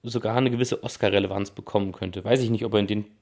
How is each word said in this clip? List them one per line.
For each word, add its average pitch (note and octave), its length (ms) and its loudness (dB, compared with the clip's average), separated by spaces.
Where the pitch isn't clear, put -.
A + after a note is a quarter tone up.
sogar A2+ 340 0
eine C3 140 4
gewisse A#2+ 320 -2
Oscar-Relevanz G2 680 0
bekommen G2 420 -2
könnte. F#2 300 -8
Weiß B2+ 180 2
ich A#2 80 0
nicht, A2+ 140 0
ob G#2+ 100 -4
er G#2+ 60 6
in G2+ 80 2
den G#2 180 -2